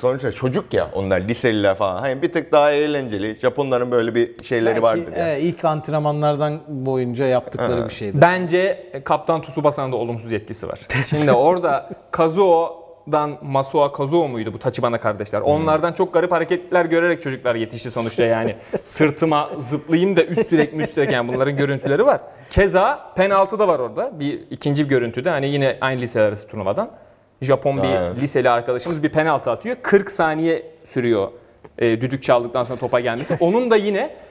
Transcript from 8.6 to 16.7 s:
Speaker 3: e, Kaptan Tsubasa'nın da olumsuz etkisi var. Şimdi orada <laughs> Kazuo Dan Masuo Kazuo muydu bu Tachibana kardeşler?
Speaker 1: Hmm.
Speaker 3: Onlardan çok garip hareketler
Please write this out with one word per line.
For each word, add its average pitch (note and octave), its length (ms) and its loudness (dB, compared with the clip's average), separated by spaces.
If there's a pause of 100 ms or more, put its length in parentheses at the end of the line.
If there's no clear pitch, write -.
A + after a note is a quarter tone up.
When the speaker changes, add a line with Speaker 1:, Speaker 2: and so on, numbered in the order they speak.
Speaker 3:
e, C3+ 120 -12
Kaptan D#3 380 0
Tsubasa'nın C#3+ 500 -2
da B2+ 40 -2
olumsuz A#2 360 -4
etkisi - 360 -6
var. - 120 -10 (300)
Şimdi D3+ 220 2
orada D3+ 560 2 (120)
<laughs> - 100 -20
Kazuo E3 680 2 (320)
Dan D3 300 0
Masuo C#3+ 500 0
Kazuo D3 360 0
muydu A2+ 260 -6
bu - 40 -12
Tachibana A#2+ 420 -2
kardeşler? G#2 400 -2
Speaker 1:
Hmm. - 60 -2
Speaker 3:
Onlardan D#3 460 2
çok F3+ 220 -2
garip E3+ 180 2
hareketler F3 520 0